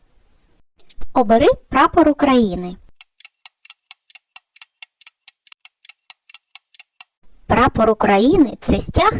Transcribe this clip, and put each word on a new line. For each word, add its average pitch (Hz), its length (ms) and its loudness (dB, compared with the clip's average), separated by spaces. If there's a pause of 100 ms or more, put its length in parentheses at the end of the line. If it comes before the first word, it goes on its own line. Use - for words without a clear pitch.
(1120)
Обери 240 360 2 (200)
прапор 311 400 2
України. 233 680 0 (4000)
Прапор 226 440 0
України — 220 720 2
це - 200 -2
стяг 415 400 0